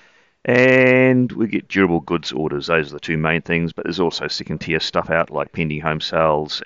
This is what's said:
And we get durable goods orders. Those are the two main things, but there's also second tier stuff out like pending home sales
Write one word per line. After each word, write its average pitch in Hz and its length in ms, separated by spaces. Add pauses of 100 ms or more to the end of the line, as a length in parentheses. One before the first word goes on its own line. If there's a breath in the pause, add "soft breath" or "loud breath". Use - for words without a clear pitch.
(480 soft breath)
And 127 840
we 110 160
get 98 200
durable 87 340
goods 85 300
orders. 73 360
Those 80 240
are - 20
the 73 60
two 82 180
main 80 240
things, 85 320
but - 120
there's 87 140
also 82 280
second - 320
tier 80 200
stuff - 300
out 82 220
like 73 220
pending 76 280
home 78 200
sales 78 640